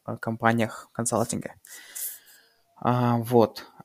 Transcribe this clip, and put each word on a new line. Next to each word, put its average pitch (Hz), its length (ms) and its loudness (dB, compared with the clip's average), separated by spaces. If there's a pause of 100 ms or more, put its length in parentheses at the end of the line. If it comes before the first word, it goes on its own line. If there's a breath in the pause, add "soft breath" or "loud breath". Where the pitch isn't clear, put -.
а, 113 120 -8
компаниях 113 760 0
консалтинга. - 600 -2 (1200 loud breath)
А, 123 420 0
вот. 117 480 2 (180)